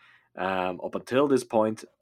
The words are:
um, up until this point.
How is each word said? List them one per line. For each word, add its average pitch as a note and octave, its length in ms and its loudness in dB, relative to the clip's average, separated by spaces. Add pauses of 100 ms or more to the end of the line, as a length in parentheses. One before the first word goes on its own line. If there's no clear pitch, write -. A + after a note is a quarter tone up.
(360)
um, F#2 480 -2
up F2+ 100 -6
until B2 340 0
this C3 160 2
point. A2 400 0 (180)